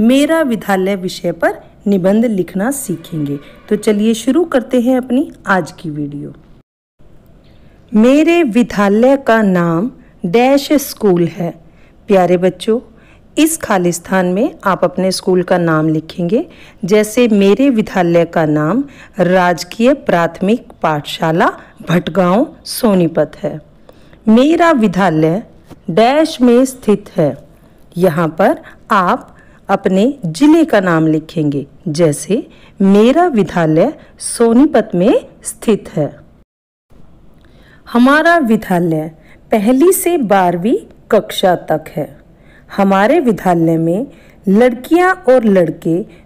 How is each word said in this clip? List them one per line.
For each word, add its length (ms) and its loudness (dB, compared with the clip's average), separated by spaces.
मेरा 420 2
विद्यालय 540 -2
विषय 360 -6
पर 300 -4
निबंध 380 2
लिखना 460 -4
सीखेंगे। 640 -8
तो 400 -8
चलिए 380 0
शुरू 300 0
करते 360 -2
हैं 160 0
अपनी 360 -4
आज 260 -2
की 180 -12
वीडियो। 440 -10
मेरे 480 4
विद्यालय 720 2
का 260 0
नाम 480 0
डैश 460 0
स्कूल 520 0
है। 360 -8
प्यारे 280 2
बच्चों, 440 -2
इस 180 2
खाली 360 -2
स्थान 340 -2
में 280 -2
आप 200 0
अपने 280 -2
स्कूल 300 -2
का 160 0
नाम 300 0
लिखेंगे। 580 -4
जैसे 440 0
मेरे 420 2
विद्यालय 540 0
का 200 -2
नाम 400 0
राजकीय 760 0
प्राथमिक 720 -2
पाठशाला 680 -2
भटगांव 760 0
सोनीपत 720 -2
है। 240 -10
मेरा 420 4
विद्यालय 720 0
डैश 500 0
में 240 4
स्थित 520 -2
है। 320 -2
यहाँ 320 0
पर 320 -2
आप 460 -2
अपने 580 0
जिले 380 2
का 160 0
नाम 260 0
लिखेंगे। 600 -4
जैसे 580 -2
मेरा 440 4
विद्यालय 680 0
सोनीपत 760 0
में 340 0
स्थित 540 -4
है। 200 -4
हमारा 460 4
विद्यालय 720 -2
पहली 420 2
से 260 -2
बारहवीं 920 -2
कक्षा 440 0
तक 340 -6
है। 320 -10
हमारे 440 2
विद्यालय 560 0
में 300 -2
लड़कियां 640 2
और 120 2
लड़के 600 0